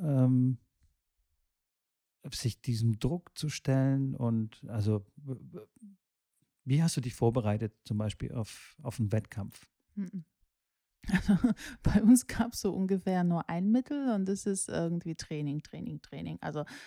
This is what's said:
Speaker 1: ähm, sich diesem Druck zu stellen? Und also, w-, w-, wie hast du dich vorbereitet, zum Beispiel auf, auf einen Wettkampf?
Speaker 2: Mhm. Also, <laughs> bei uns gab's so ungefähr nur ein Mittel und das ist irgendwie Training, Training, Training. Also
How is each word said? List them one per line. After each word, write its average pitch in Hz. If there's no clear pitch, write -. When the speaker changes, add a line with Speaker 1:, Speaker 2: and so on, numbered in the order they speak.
Speaker 1:
ähm, 127
sich -
diesem 113
Druck -
zu 156
stellen? 135
Und 113
also, 104
w-, 139
w-, 107
wie 139
hast 165
du 139
dich 123
vorbereitet, 110
zum 110
Beispiel 107
auf, -
auf 127
einen 104
Wettkampf? -
Speaker 2:
Mhm. 185
Also, 196
<laughs> 220
bei -
uns 240
gab's -
so 196
ungefähr 185
nur 170
ein 180
Mittel 262
und 196
das 196
ist 196
irgendwie 170
Training, 147
Training, -
Training. 160
Also 151